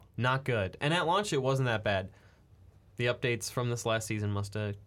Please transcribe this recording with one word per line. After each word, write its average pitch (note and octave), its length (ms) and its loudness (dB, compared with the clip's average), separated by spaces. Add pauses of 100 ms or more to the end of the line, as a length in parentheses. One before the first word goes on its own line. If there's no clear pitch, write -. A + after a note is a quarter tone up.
(160)
not C3 300 0
good. G#2 340 -2
And D3 140 0
at F3 120 2
launch, G3 280 2
it C#3 80 2
wasn't C3 240 2
that A2 180 0
bad. G2 240 0 (880)
The A#2+ 120 0
updates A#2+ 440 0
from B2 180 0
this A#2 160 -2
last A2+ 220 0
season G#2 240 0
must G2+ 220 -2
have G#2 220 -2 (120)